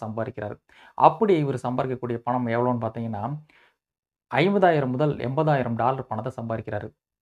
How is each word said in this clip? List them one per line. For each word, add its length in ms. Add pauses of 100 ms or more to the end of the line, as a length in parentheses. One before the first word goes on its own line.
சம்பாதிக்கிறாரு. 560 (380)
அப்படி 420
இவர் 260
சம்பாதிக்கக்கூடிய 540
பணம் 300
எவ்வளோன்னு 380
பார்த்தீங்கன்னா, 380 (1080)
ஐம்பதாயிரம் 600
முதல் 260
எண்பதாயிரம் 580
டாலர் 320
பணத்தை 300
சம்பாதிக்கிறாரு. 520 (340)